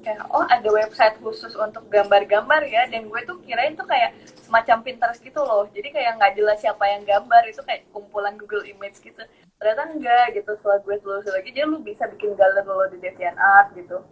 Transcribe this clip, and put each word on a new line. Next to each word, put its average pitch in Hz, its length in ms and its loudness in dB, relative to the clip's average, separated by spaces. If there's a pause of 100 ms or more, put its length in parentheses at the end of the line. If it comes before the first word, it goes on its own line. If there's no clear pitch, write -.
Kayak, 214 300 -8
"Oh, 311 160 0
ada 220 240 2
website 214 480 2
khusus 220 400 -12
untuk 214 320 -6
gambar-gambar 208 720 2
ya," 240 240 0
dan 226 240 -10
gue 233 160 -8
tuh 359 160 -16
kirain 269 320 -4
tuh 381 80 -12
kayak 254 320 0 (240)
semacam 226 480 2
Pinterest 240 320 -4
gitu 285 240 -6
loh, 208 240 0
jadi - 240 -12
kayak 254 240 -2
nggak 202 240 2
jelas 208 240 2
siapa 202 240 0
yang 202 160 -2
gambar, 233 480 4
itu - 160 -16
kayak - 240 -10
kumpulan 208 480 -8
Google 208 240 -8
Image 202 400 -18
gitu. 220 160 -20 (420)
Ternyata 311 320 -2
enggak 247 400 4
gitu, 208 240 -6
setelah 202 240 0
gue 202 160 -6
telusuri 196 400 -6
lagi, 190 160 -8
dia 277 160 -2
lu 311 160 -4
bisa 208 240 -8
bikin 208 240 -8
galeri 190 320 4
lo 190 240 -2
di 180 80 -16
DeviantArt 185 800 2
gitu. 175 240 -12 (100)